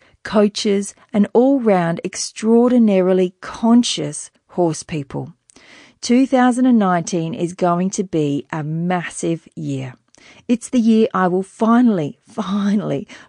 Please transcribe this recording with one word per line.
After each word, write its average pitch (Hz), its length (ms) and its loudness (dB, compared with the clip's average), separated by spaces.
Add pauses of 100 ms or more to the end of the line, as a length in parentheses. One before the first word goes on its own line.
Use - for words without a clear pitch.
(240)
coaches, 202 720 0 (160)
and 202 220 2
all-round 214 720 2
extraordinarily 208 1400 2
conscious 226 880 -2 (180)
horse 165 340 -2
people. 143 500 -10 (640)
Two 247 260 2
thousand 254 400 2
and 247 140 4
nineteen 175 540 -2
is 170 180 -4
going 180 380 0
to 202 160 -4
be 147 480 -2
a 156 100 -6
massive 165 920 -6
year. 135 380 -8 (520)
It's - 220 -2
the 254 100 0
year 220 340 4
I 185 140 0
will 185 160 -2
finally, 220 800 0
finally 196 840 -4 (220)